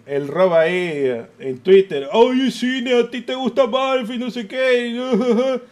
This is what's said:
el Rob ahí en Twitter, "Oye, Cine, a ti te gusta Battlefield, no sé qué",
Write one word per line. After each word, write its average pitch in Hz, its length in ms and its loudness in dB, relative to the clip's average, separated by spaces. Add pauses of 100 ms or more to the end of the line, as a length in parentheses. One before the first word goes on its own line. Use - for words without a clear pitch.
el 143 220 -4
Rob 175 260 2
ahí 165 560 2 (300)
en 131 200 -8
Twitter, 180 520 4
"Oye, 254 400 2
Cine, 247 480 -2
a 233 100 0
ti 254 120 -8
te 262 120 -6
gusta 262 340 0
Battlefield, 262 540 -2
no 254 100 -6
sé 233 180 -8
qué", 247 1120 0 (120)